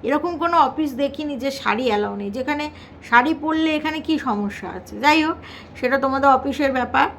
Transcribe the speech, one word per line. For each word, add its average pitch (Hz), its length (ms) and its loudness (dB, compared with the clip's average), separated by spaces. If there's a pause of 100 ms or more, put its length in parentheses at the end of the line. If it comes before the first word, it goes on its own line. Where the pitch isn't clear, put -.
এরকম 302 360 0
কোনো 339 180 2
অফিস 285 380 2
দেখিনি 285 420 -2
যে 262 140 -2
শাড়ি 247 360 -2
অ্যালাউ 208 300 0
নেই। 202 140 -6
যেখানে 294 400 -4 (400)
শাড়ি 247 240 4
পরলে 311 420 0
এখানে 311 240 -4
কি 311 180 0
সমস্যা 208 520 -4
আছে? 185 300 -12
যাই 302 220 4
হোক, 320 140 0 (440)
সেটা 262 180 2
তোমাদের 269 320 4
অফিসের 269 420 2
ব্যাপার 254 360 2 (100)